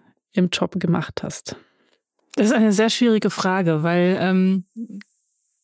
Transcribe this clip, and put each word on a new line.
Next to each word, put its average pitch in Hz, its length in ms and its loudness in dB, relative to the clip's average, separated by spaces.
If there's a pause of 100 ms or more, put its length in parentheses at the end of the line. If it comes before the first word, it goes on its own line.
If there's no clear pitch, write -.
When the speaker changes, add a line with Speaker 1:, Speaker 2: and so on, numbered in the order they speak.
(320)
Speaker 1:
im 180 200 0
Job - 260 -4
gemacht 170 440 -4
hast. - 340 -12 (800)
Speaker 2:
Das 202 100 2
ist 226 60 2
eine 220 200 4
sehr 220 180 2
schwierige 220 400 2
Frage, 180 520 0
weil, 175 380 2
ähm, 185 440 2 (1000)